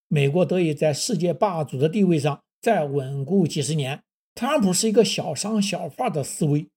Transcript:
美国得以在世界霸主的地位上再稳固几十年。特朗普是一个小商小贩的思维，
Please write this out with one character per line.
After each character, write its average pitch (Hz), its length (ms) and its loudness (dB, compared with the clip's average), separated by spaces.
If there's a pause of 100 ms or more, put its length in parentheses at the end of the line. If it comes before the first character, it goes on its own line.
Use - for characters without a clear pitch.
美 143 180 2
国 170 160 2
得 180 160 0
以 160 140 0
在 151 180 2
世 175 260 -2
界 170 140 0
霸 170 320 0
主 139 140 -8
的 143 100 2
地 196 160 2
位 175 160 4
上 139 220 -2 (180)
再 190 260 0
稳 139 380 -4
固 170 240 2
几 156 140 -4
十 131 140 -2
年。 139 260 -4 (340)
特 233 100 -6
朗 294 140 0
普 185 140 4
是 226 160 0
一 - 20 0
个 202 140 6
小 - 280 -4
商 208 280 -2
小 196 260 -2
贩 240 240 -4
的 151 100 -2
思 - 220 -4
维， 147 340 2